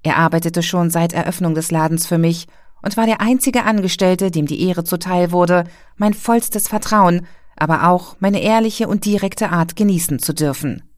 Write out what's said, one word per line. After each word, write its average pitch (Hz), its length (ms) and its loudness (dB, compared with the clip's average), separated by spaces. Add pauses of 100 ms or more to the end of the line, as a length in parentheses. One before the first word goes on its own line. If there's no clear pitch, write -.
Er 170 140 0
arbeitete 165 480 0
schon 170 280 0
seit 170 200 0
Eröffnung 170 440 -2
des 160 160 -4
Ladens 160 360 0
für 170 100 0
mich 170 300 0 (340)
und - 140 -6
war 226 100 2
der 220 140 0
einzige 247 460 0
Angestellte, 185 640 0
dem 160 140 -2
die 151 200 -2
Ehre 180 200 -2
zuteil 180 480 0
wurde, 175 320 4 (320)
mein 208 160 2
vollstes 233 560 -2
Vertrauen, 190 580 2 (300)
aber 165 320 2
auch 180 320 0
meine 196 200 0
ehrliche 220 460 0
und - 160 -2
direkte 202 460 -2
Art 170 260 0
genießen 180 440 0
zu - 140 -4
dürfen. 143 500 -4 (140)